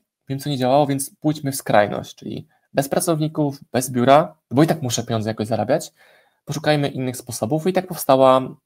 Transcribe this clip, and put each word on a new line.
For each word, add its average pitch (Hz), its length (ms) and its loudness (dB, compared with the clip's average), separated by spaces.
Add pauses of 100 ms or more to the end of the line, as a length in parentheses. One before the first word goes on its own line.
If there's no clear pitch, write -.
(300)
wiem, 135 100 -6
co 147 100 -8
nie 143 80 -4
działało, 131 300 2
więc 135 320 -4
pójdźmy 147 320 -2
w 139 40 -8
skrajność, - 600 0
czyli - 320 -12 (260)
bez 139 160 -2
pracowników, 156 680 -2 (120)
bez 127 200 -2
biura, 135 440 4 (160)
bo 127 120 4
i 165 40 4
tak 165 140 0
muszę 120 220 -4
pieniądze 110 260 -4
jakoś 107 180 -4
zarabiać. 117 440 -2 (540)
Poszukajmy 147 420 -2
innych 127 300 -6
sposobów 143 500 -4
i 185 60 0
tak 185 140 -2
powstała 131 680 2 (100)